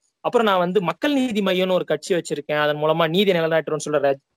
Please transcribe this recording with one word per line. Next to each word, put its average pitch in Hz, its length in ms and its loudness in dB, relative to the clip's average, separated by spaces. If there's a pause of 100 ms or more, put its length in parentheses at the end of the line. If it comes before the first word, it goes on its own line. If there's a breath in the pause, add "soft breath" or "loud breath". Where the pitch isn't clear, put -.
(200)
அப்புறம் 226 260 0
நான் 196 120 2
வந்து 180 240 0
மக்கள் 170 300 -2
நீதி 254 280 0
மையம்னு 185 320 0
ஒரு 175 120 0
கட்சி 156 300 -2
வச்சிருக்கேன், 151 460 -4
அதன் 151 160 0
மூலமா 160 320 0
நீதி 190 240 2
நிலைநாட்டுறோம்னு 160 580 -2
சொல்ற 147 100 0
ரஜ்-, 139 240 0 (120)